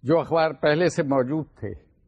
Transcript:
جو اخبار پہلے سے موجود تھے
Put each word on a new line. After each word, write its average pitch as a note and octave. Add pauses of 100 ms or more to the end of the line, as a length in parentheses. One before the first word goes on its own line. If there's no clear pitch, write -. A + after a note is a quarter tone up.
جو D#3
اخبار D#3+
پہلے D#3
سے E3
موجود C3+ (140)
تھے G#2 (380)